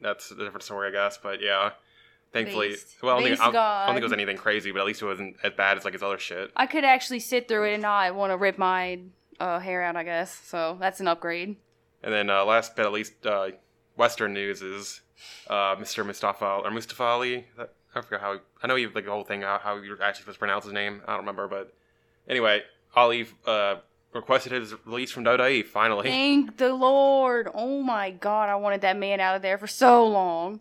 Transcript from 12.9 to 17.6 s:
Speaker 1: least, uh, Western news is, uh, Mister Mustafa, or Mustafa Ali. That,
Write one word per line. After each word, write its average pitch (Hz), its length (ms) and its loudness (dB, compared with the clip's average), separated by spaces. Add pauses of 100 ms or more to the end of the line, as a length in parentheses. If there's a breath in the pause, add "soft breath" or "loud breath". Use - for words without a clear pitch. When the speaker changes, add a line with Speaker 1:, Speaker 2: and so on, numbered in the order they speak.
Speaker 1:
least, 107 340 -6
uh, 98 260 -2 (440)
Western 113 400 0
news 101 260 -6
is, 98 420 -12 (440 loud breath)
uh, 98 320 0
Mister 107 240 -6
Mustafa, 101 600 -2
or 104 80 -4
Mustafa 113 320 -6
Ali. 123 420 -2 (100)
That, 120 180 -14 (200)